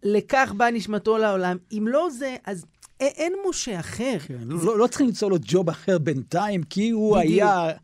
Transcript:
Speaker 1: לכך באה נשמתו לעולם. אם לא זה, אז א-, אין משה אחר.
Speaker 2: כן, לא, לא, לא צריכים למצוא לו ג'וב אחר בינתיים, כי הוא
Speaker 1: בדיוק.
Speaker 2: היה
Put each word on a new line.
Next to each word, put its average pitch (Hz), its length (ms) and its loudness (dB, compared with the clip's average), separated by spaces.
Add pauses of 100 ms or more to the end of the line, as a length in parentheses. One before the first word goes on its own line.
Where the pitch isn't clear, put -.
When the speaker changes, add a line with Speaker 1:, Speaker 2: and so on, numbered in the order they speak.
Speaker 1:
לכך 208 540 2
באה 240 140 2
נשמתו 214 460 0
לעולם. 190 400 0 (140)
אם 214 180 -4
לא 302 220 2
זה, 254 240 -8 (100)
אז 175 200 -10 (360)
א-, - 20 -4
אין 302 300 -2 (160)
משה 214 300 -6
אחר. 233 380 -4 (100)
Speaker 2:
כן, 127 180 -12
לא, 151 200 -4
לא, 220 120 2
לא 226 100 4
צריכים 262 200 0
למצוא 208 220 0
לו 185 120 2
ג'וב 170 280 0
אחר 175 300 0
בינתיים, 165 640 -2
כי 202 260 -2
הוא 214 280 2
Speaker 1:
בדיוק. 185 160 4
Speaker 2:
היה 185 380 4 (120)